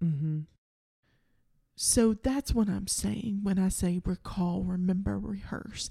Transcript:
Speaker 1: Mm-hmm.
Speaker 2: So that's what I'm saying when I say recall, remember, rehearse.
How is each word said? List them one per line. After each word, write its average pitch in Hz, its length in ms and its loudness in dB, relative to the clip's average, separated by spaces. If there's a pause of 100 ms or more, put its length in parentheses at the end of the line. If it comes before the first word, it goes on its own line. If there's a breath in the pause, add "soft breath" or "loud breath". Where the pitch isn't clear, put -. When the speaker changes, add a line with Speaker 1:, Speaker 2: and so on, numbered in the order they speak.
Speaker 1:
Mm-hmm. 156 380 0 (1400)
Speaker 2:
So 226 380 4
that's 262 400 0
what 220 140 4
I'm 196 180 -2
saying 208 560 -2
when 196 160 2
I 190 100 4
say 180 360 0
recall, 180 580 -2
remember, 185 560 0
rehearse. - 720 -8